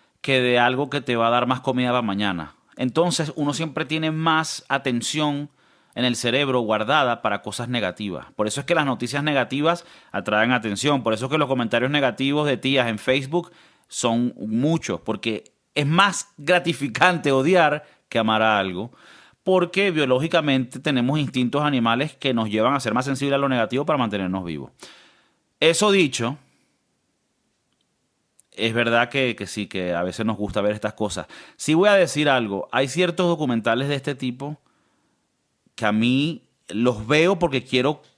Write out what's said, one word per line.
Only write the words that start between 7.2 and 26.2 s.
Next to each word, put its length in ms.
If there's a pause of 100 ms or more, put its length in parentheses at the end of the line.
para 220
cosas 260
negativas. 580 (100)
Por 100
eso 140
es 60
que 80
las 120
noticias 380
negativas 600 (280)
atraen 400
atención. 500
Por 120
eso 120
es 60
que 60
los 100
comentarios 420
negativos 560
de 100
tías 320
en 100
Facebook 520 (380)
son 500
muchos, 600
porque 520 (220)
es 120
más 500
gratificante 960
odiar 520 (240)
que 100
amar 240
a 160
algo, 340 (520)
porque 460
biológicamente 880
tenemos 400
instintos 440
animales 520
que 180
nos 160
llevan 260
a 60
ser 140
más 100
sensibles 300
a 40
lo 100
negativo 360
para 140
mantenernos 460
vivos. 260 (880)
Eso 320
dicho, 480 (2250)